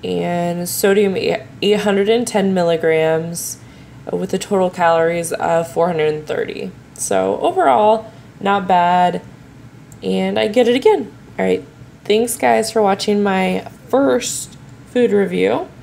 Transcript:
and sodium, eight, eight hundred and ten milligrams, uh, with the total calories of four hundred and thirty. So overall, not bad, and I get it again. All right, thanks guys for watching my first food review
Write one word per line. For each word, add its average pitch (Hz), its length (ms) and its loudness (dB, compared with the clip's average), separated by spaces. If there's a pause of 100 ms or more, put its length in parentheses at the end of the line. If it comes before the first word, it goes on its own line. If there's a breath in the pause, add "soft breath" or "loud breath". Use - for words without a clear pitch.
and 175 640 -4
sodium, 196 460 2
eight, - 260 -2 (220)
eight 208 160 2
hundred 202 300 0
and 233 180 2
ten 196 260 0
milligrams, 165 1040 0 (540 loud breath)
uh, 180 40 -6
with 180 140 -4
the 190 80 -4
total 185 320 0
calories 170 600 0
of 165 400 -2
four 165 160 0
hundred 156 260 0
and 151 140 -8
thirty. - 440 -6 (240)
So - 440 -2
overall, 240 720 2 (300 loud breath)
not 196 260 -2
bad, 175 540 2 (840)
and 190 340 -2
I 220 120 0
get 226 180 4
it 240 80 2
again. 294 380 2 (240)
All 190 80 -2
right, 92 180 0 (400)
thanks 226 320 0
guys 214 380 2
for 226 80 2
watching 202 420 0
my 185 420 0 (220)
first 254 680 -2 (300)
food 240 260 2
review 196 560 0 (140)